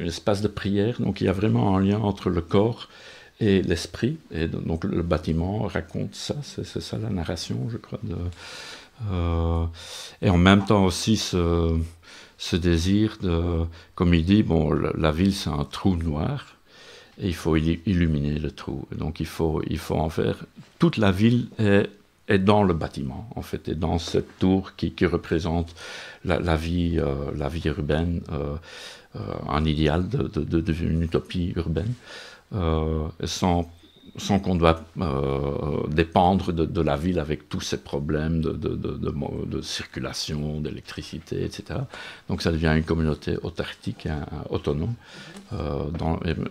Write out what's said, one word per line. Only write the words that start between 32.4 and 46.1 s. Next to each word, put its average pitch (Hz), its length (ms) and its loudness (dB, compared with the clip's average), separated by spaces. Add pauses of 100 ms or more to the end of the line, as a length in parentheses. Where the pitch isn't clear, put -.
euh, 80 540 0 (140)
et - 40 -2
sans, 87 440 0 (460)
sans 101 220 2
qu'on 92 160 0
doit, 82 300 4 (160)
euh, 69 880 -2
dépendre 87 640 4
de, 82 120 0
de 80 160 0
la 73 160 2
ville 87 220 0
avec 73 300 -4
tous 92 120 -4
ces - 180 -4
problèmes 78 640 -2
de, 76 120 0
de, 82 240 -4
de, 80 200 -4
de 78 140 -4
mo-, 76 360 -6
de 82 140 -6
circulation, 76 1000 -6
d'électricité, - 840 -8
et 82 60 -6
cetera. 113 360 -8 (420)
Donc 92 140 -4
ça 87 100 0
devient 80 240 4
une 80 80 2
communauté 80 580 0
autartique, - 640 -8
hein, 76 180 -4 (260)
autonome, 80 440 -2 (580)
euh, 71 380 -4
dans, 82 340 -2